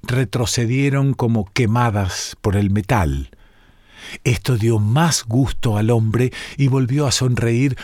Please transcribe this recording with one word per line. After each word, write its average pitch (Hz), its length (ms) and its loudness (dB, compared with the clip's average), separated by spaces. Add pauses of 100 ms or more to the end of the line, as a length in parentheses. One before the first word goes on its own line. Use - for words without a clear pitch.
retrocedieron 131 1120 0
como 113 320 0
quemadas 110 960 -2
por 98 160 0
el 101 120 2
metal. 95 600 0 (960)
Esto 123 320 0
dio 113 200 2
más 127 460 2
gusto 113 540 0
al 110 120 2
hombre 117 440 2 (240)
y 139 100 2
volvió 135 400 0
a - 60 0
sonreír 123 720 0